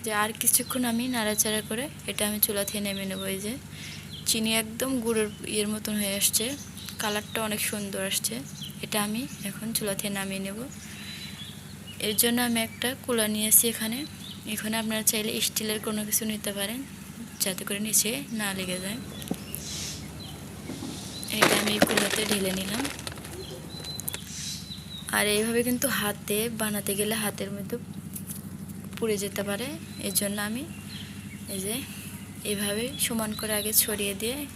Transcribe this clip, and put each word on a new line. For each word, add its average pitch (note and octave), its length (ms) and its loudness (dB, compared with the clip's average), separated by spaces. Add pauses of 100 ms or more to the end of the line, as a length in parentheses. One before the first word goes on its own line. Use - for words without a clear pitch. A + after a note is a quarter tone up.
যে G#3+ 100 0
আর G#3+ 180 4 (100)
কিছুক্ষণ B3 440 6
আমি A#3 220 4
নাড়াচাড়া G#3+ 540 4
করে A#3 240 -2 (220)
এটা G3+ 220 2
আমি G#3 100 0
চুলা G3+ 240 4
থেকে G3+ 180 -2
নেমে G3 240 -2
নেব। F#3+ 180 -2
এই F#3+ 160 -2
যে G#3 140 -4 (720)
চিনি A3 280 4
একদম A3+ 460 2
গুড়ের A3 300 4 (180)
ইয়ের G#3 200 2
মতন G#3+ 280 -2
হয়ে G3+ 200 0
আসছে, G3+ 300 4 (540)
কালারটা G#3 420 0
অনেক G#3 200 0
সুন্দর G3+ 400 -2
আসছে। F#3+ 340 0 (460)
এটা - 220 -2
আমি G#3+ 180 0 (220)
এখন G3+ 300 -4
চুলা G#3 200 0
থেকে G3+ 160 -2
নামিয়ে G3 300 -2
নেব। G3 200 -4 (1400)
এর G#3 180 0
জন্য A#3+ 240 6
আমি A#3 180 2
একটা A3+ 300 -2 (160)
কুলা A3+ 220 4
নিয়েছি G#3+ 400 6
এখানে। A3+ 380 0 (420)
এখানে G#3+ 300 -2
আপনারা A3 260 2
চাইলে A3 380 2
স্টিলের G#3+ 380 0
কোনো G#3+ 260 0
কিছু G#3+ 200 2
নিতে G#3+ 260 0
পারেন, G3+ 280 -2 (600)
যাতে F#3+ 280 0
করে G3+ 120 0
নিচে G#3+ 320 4 (200)
না G#3+ 220 0
লেগে F#3 300 -2
যায়। G3+ 140 -4 (2500)
এটা G#3+ 240 8
আমি G#3+ 100 4
এই G#3+ 80 4
কুলাতে G#3 460 6
ঢেলে G3 260 4
নিলাম। F#3+ 320 0 (2250)
আর G#3 160 6
এইভাবে A3 360 4
কিন্তু B3 240 2
হাতে G#3 640 2
বানাতে G#3+ 460 0
গেলে G#3 200 2
হাতের G3+ 360 -2
মধ্যে G3+ 260 -4 (1200)
পুড়ে A3 200 4
যেতে G3 260 0
পারে, G3+ 240 0 (320)
এর G3+ 140 -2
জন্য G#3 280 2
আমি A3 220 -2 (840)
এই G3 100 -4
যে G3+ 160 -2 (680)
এইভাবে G#3 400 0 (160)
সমান A3 340 2
করে G#3+ 200 -2
আগে G#3+ 200 0
ছড়িয়ে G3+ 400 4
দিয়ে A3 240 -2 (180)